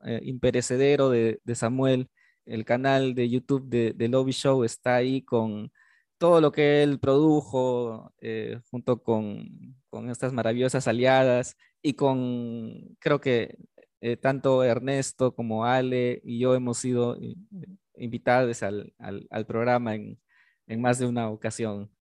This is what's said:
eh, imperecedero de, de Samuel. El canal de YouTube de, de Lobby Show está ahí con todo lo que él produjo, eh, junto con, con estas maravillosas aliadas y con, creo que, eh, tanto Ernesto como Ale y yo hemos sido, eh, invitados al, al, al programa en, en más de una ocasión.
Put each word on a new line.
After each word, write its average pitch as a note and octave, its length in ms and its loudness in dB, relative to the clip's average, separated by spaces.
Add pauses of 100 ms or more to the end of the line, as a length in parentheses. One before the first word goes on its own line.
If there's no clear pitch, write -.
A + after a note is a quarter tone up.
eh, A#2 180 -4
imperecedero C3 840 2
de, A2+ 340 2
de A#2+ 120 -6
Samuel. B2+ 540 0 (360)
El A2+ 200 -8
canal C3 500 0
de B2 140 0
YouTube C3 400 -2
de, A#2 240 2
de A#2 160 -2
Lobby C3 240 2
Show C3+ 300 2
está B2 320 0
ahí B2+ 260 0
con A2 500 -2 (460)
todo E3+ 240 6
lo D3 100 6
que D3 320 4
él C#3+ 160 2
produjo, C3+ 1200 2
eh, A2+ 400 -8 (100)
junto B2 320 -2
con, A2 760 -4 (120)
con A#2 200 -10
estas B2 240 -6
maravillosas B2 540 0
aliadas B2 680 2 (260)
y C#3+ 120 0
con, B2 1080 -4
creo C#3+ 220 0
que, A#2+ 360 0 (440)
eh, A#2 160 -4
tanto C3 460 2
Ernesto B2+ 720 0
como A2+ 300 -4
Ale B2+ 580 0
y A#2 160 -8
yo B2+ 160 4
hemos B2 220 -2
sido, A#2+ 400 -2
eh, - 180 -12 (640)
invitados A#2+ 640 0
al, G2+ 340 -8
al, G2+ 320 -12
al G#2+ 160 -6
programa A#2 500 0
en, G#2+ 240 -12 (480)
en A2+ 140 -6
más B2 180 2
de B2+ 60 -2
una A#2+ 240 -2
ocasión. G#2+ 600 -6 (200)